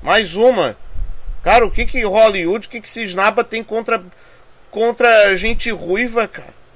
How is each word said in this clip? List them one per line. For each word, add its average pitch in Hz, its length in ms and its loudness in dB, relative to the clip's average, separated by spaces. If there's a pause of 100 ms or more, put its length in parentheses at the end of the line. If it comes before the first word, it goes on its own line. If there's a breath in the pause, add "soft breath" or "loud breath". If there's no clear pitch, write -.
Mais 180 360 0
uma. 202 400 2 (640)
Cara, 226 220 4
o 185 60 0
que 233 160 0
que 247 180 0
Hollywood, 202 640 2
o - 40 -20
que 233 120 -14
que - 40 -18
esses 208 280 -10
naba 208 280 0
tem 226 220 -8
contra, 220 400 -6 (680 soft breath)
contra 226 680 4
gente 226 320 -2
ruiva, 214 580 -4
cara? - 320 -20 (140)